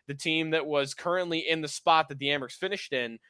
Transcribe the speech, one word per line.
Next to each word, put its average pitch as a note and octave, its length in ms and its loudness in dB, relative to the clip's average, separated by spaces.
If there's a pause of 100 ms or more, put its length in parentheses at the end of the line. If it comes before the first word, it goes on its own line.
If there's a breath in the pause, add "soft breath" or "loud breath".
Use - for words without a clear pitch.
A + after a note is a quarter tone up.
the C#3+ 60 -8
team D#3+ 360 0
that D#3 160 2
was C#3+ 280 0
currently F3 540 -2
in D#3+ 140 2
the D3+ 80 -4
spot D#3+ 400 4
that C#3 100 -12
the C#3 80 -2
Amerks C#3 260 -2
finished F#3+ 380 -6
in, A#2+ 260 -2 (120)